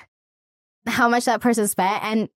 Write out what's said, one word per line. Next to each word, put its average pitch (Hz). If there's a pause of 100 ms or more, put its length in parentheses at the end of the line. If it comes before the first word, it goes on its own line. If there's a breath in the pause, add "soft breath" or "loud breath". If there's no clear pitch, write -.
(880)
how 240
much 240
that 233
person 226
spent 196
and 220